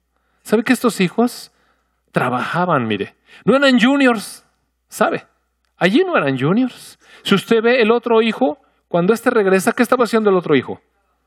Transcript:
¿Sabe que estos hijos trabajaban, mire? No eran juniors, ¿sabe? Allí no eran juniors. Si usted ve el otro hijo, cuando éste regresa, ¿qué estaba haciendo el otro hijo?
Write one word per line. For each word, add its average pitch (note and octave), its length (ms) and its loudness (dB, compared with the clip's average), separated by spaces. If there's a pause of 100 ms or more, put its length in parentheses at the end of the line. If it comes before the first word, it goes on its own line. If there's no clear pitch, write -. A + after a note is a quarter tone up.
(420)
¿Sabe A3+ 200 -2
que B3+ 100 0
estos A#3 280 -2
hijos - 520 -2 (580)
trabajaban, B2 760 -2
mire? G2+ 300 -6 (280)
No G#3+ 100 4
eran C4+ 240 4
juniors, B3 640 0 (440)
¿sabe? - 380 -4 (500)
Allí G3 280 2
no F4 120 -2
eran C#3 220 -2
juniors. G3+ 600 -4 (240)
Si - 120 -2
usted A3 280 0
ve A#3+ 200 0
el G#3+ 80 2
otro A#3 320 0
hijo, B3+ 360 -2 (300)
cuando F3 240 0
éste A#3 180 -2
regresa, G3 420 0
¿qué - 100 -2
estaba B3+ 220 0
haciendo G#3+ 260 0
el F#3 60 4
otro D#3+ 180 0
hijo? G#2+ 260 -2 (460)